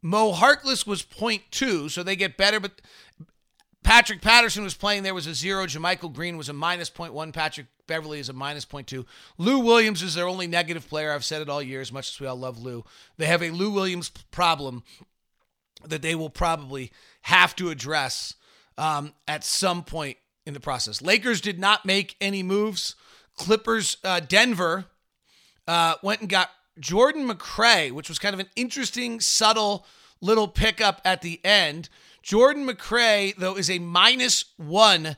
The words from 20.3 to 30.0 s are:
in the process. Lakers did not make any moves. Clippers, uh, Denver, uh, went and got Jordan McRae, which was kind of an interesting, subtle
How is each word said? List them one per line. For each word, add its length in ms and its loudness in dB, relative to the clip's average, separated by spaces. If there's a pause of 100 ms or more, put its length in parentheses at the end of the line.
in 80 -12
the 40 -12
process. 420 -6
Lakers 380 2
did 200 -6
not 260 2
make 340 0
any 220 -2
moves. 540 -2 (400)
Clippers, 680 0
uh, 160 0
Denver, 680 2 (840)
uh, 340 2
went 200 -2
and 80 -8
got 200 2 (300)
Jordan 500 2
McRae, 640 2
which 180 -12
was 80 -8
kind 160 -4
of 60 -8
an 160 -8
interesting, 640 -6
subtle 680 2 (360)